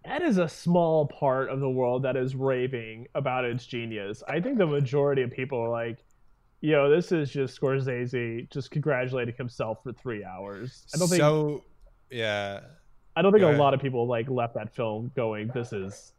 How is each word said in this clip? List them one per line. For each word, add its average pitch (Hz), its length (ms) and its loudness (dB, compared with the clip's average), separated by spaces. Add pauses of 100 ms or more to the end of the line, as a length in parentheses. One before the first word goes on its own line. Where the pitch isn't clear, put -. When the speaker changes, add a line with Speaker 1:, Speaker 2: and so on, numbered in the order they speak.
Speaker 1:
that 254 160 -4
is 285 160 2
a 175 100 2
small 160 600 4
part 135 420 0
of 135 100 -2
the 139 100 0
world 127 340 0
that 127 120 0
is 131 180 0
raving 127 800 -2
about 131 300 -2
its 120 220 -4
genius. 113 600 -8
I 143 140 -2
think 247 180 -2
the 196 80 4
majority 143 560 2
of 123 100 -2
people 131 280 -4
are 117 80 -2
like, 117 300 -4 (640)
"Yo, 147 280 4
this 170 220 4
is 156 180 0
just 135 300 -4
Scorsese 123 920 -2
just - 220 -10
congratulating 127 640 -2
himself 117 480 -6
for 127 80 -10
three 107 320 -8
hours." 98 600 -12 (100)
I - 20 -2
don't 175 120 2
think 175 100 4
Speaker 2:
So, 151 460 2 (440)
yeah. 104 520 -2 (560)
Speaker 1:
I 165 40 2
don't 196 120 6
think 214 80 8
Speaker 2:
Go 180 60 6
Speaker 1:
a - 20 6
Speaker 2:
ahead. 147 100 4
Speaker 1:
lot 139 140 6
of 131 80 0
people, 127 260 -2
like, 117 220 -2
left 120 240 -2
that 107 200 -8
film 113 400 -4
going, 110 400 -2
"This 120 200 -6
is, 98 460 -10